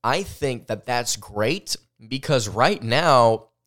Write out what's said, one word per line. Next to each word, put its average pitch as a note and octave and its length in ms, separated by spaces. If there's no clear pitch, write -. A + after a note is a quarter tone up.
I C#3+ 200
think C3 440
that G#2+ 180
that's A#2+ 300
great G#2+ 600
because B2+ 440
right B2 340
now, A#2+ 640